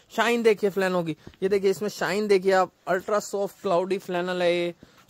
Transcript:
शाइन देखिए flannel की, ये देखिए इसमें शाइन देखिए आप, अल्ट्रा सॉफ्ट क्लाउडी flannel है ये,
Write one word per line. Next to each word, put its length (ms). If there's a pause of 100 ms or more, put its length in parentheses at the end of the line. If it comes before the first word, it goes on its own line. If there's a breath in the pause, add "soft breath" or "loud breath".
(120 soft breath)
शाइन 300
देखिए 280
flannel 360
की, 100 (260 loud breath)
ये 60
देखिए 220
इसमें 180
शाइन 400
देखिए 240
आप, 200 (160)
अल्ट्रा 300
सॉफ्ट 440
क्लाउडी 360
flannel 440
है 120
ये, 180 (380 loud breath)